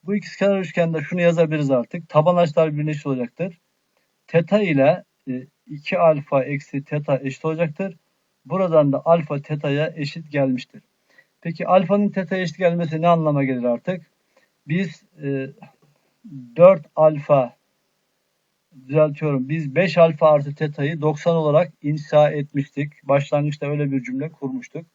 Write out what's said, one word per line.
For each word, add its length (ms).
Bu 120
ikizkenar 440
üçgende 400
şunu 200
yazabiliriz 500
artık. 380
Taban 280
açılar 360
birbirine 180
eşit 160
olacaktır. 520
Teta 360
ile, 420
e, 180
iki 320
alfa 460
eksi 400
teta 380
eşit 220
olacaktır. 520
Buradan 480
da 120
alfa 380
teta'ya 540
eşit 360
gelmiştir. 500
Peki 260
alfanın 420
teta'ya 340
eşit 160
gelmesi 440
ne 60
anlama 360
gelir 200
artık? 420
Biz, 340
e, 280
dört 300
alfa, 600
düzeltiyorum, 600
biz 260
beş 240
alfa 320
artı 240
teta'yı 460
doksan 360
olarak 360
inşa 480
etmiştik. 600
Başlangıçta 640
öyle 260
bir 100
cümle 300
kurmuştuk. 640